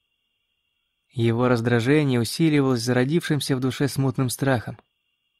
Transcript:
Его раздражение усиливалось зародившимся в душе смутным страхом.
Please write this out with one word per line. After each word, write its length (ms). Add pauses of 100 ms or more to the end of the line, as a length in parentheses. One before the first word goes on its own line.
(1080)
Его 380
раздражение 720
усиливалось 640
зародившимся 760
в 40
душе 280
смутным 420
страхом. 480 (640)